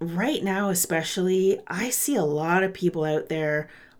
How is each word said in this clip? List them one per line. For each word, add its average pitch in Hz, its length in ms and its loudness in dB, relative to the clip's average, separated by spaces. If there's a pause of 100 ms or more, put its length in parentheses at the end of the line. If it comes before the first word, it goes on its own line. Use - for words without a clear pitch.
right 180 420 -2
now, 196 280 0
especially, 185 960 2
I 208 240 -4
see 285 240 0
a 196 100 2
lot 156 380 2
of 190 100 0
people 170 320 0
out 151 240 0
there, 151 400 -2 (320)